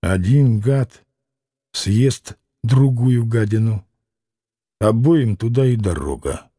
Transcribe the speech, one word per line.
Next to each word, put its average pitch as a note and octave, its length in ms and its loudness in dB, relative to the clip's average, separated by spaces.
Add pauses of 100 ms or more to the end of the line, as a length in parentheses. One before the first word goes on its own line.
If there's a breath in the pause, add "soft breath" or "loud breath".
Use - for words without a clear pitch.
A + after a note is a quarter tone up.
"Один G#2+ 580 2
гад C3 440 -4 (680)
съест - 640 -2 (260)
другую B2 640 2
гадину. A2 600 -2 (920)
Обоим A2+ 560 2
туда A#2+ 300 0
и B2 100 2
дорога". C#2+ 840 -6